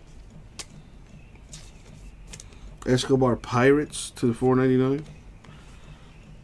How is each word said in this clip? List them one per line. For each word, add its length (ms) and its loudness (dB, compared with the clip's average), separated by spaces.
Escobar 500 2
Pirates 760 2
to 140 -4
the 80 2
four 220 2
ninety-nine. 500 2